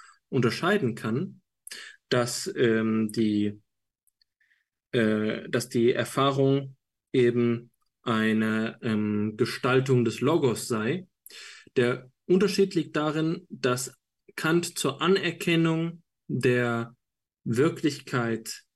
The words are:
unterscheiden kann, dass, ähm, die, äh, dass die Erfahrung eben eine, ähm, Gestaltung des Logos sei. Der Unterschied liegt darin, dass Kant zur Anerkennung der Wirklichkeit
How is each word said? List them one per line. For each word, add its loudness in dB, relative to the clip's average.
unterscheiden 0
kann, -6
dass, -2
ähm, 2
die, 0
äh, 0
dass -2
die 4
Erfahrung 0
eben 2
eine, 0
ähm, -2
Gestaltung 2
des -2
Logos 0
sei. -4
Der 0
Unterschied 2
liegt -2
darin, -2
dass -2
Kant 0
zur -4
Anerkennung 0
der 0
Wirklichkeit -2